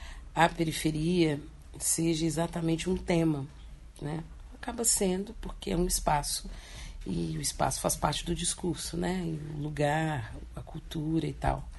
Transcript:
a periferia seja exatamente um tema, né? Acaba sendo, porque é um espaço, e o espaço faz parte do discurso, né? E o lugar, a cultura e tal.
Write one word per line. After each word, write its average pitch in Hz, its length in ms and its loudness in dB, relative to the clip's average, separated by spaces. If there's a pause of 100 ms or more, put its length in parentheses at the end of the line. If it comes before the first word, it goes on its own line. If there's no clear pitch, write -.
(340)
a 160 120 8
periferia 160 920 4 (380)
seja 165 480 2
exatamente 165 600 0
um 185 100 2
tema, 165 480 4 (540)
né? 156 220 -4 (320)
Acaba 233 300 -4
sendo, 202 560 2
porque - 300 -6
é 185 60 2
um 175 100 4
espaço, - 600 0 (580)
e 170 320 -2
o - 20 -4
espaço 139 400 0
faz 170 160 2
parte - 300 0
do 170 80 0
discurso, 170 600 -2
né? 180 300 0
E 160 160 -2 (180)
o 147 40 -4
lugar, 151 720 0 (200)
a - 60 -8
cultura 160 640 -2
e 143 60 -2
tal. 135 340 0 (120)